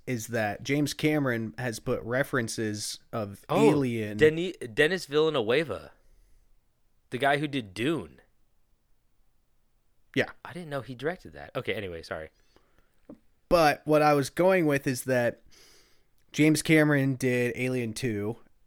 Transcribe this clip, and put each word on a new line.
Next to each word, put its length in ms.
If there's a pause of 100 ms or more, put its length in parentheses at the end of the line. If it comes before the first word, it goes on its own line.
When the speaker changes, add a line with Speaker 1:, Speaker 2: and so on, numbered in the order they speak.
Speaker 1:
is 220
that 360
James 300
Cameron 640
has 220
put 240
references 960 (140)
of 340
Speaker 2:
Oh, 240
Speaker 1:
Alien. 460
Speaker 2:
Denis, 380 (180)
Dennis 320
Villanueva, 880 (1200)
the 60
guy 200
who 100
did 260
Dune. 460 (2000)
Speaker 1:
Yeah. 100 (180)
Speaker 2:
I 100
didn't 160
know 120
he 140
directed 380
that. 220
Okay, 180
anyway, 300
sorry. 260 (1200)
Speaker 1:
But 360
what 160
I 120
was 160
going 360
with 220
is 180
that 360 (920)
James 280
Cameron 540
did 400
Alien 380
two, 440 (300)